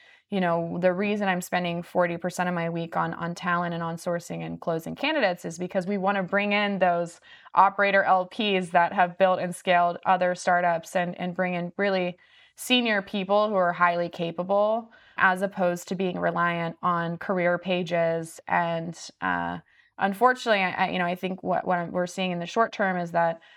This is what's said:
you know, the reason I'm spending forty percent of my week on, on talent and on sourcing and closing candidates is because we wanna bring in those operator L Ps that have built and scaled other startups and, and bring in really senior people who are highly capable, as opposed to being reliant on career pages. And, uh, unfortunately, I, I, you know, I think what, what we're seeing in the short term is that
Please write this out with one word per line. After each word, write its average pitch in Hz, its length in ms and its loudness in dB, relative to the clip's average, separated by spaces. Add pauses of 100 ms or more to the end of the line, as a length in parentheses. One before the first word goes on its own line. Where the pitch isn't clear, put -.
(300)
you 202 100 0
know, 170 400 0
the 180 140 4
reason 202 340 -2
I'm 180 140 0
spending 175 400 -4
forty 175 340 0
percent 175 320 -2
of 180 60 -2
my 170 160 -2
week 170 260 -6
on, 170 160 -2
on 170 220 -6
talent 175 400 -2
and 170 80 -4
on 165 140 -6
sourcing 170 500 -6
and 165 120 -10
closing 165 360 -4
candidates 254 500 -2
is 165 140 -8
because 180 280 -4
we 202 120 -2
wanna 196 240 0
bring 202 300 0
in 202 260 0
those 175 420 0 (340)
operator 196 480 6
L 185 220 4
Ps 185 460 0
that 170 240 4
have 180 240 2
built 185 220 4
and 175 140 -4
scaled 175 520 2
other 180 280 2
startups 175 640 0
and, 175 240 -2
and 180 140 -4
bring 180 180 -2
in 175 240 -4
really 190 400 0 (400)
senior 240 440 2
people 202 480 0
who 214 60 -2
are 180 180 4
highly 175 360 2
capable, 196 800 -2 (260)
as 185 260 2
opposed 185 440 -2
to - 80 -4
being 180 240 -2
reliant 170 640 0
on 170 340 0
career 175 400 0
pages. 170 920 -2
And, 170 500 -2 (220)
uh, 175 380 -2 (420)
unfortunately, 220 640 2
I, 180 80 0
I, 180 200 0
you 185 80 -2
know, 180 60 2
I 175 120 -2
think 185 260 -6
what, - 240 -2
what 175 240 0
we're 180 160 -2
seeing 185 240 -4
in 175 80 -4
the 170 80 -6
short 226 260 0
term 190 240 0
is 175 140 -4
that 165 300 0 (160)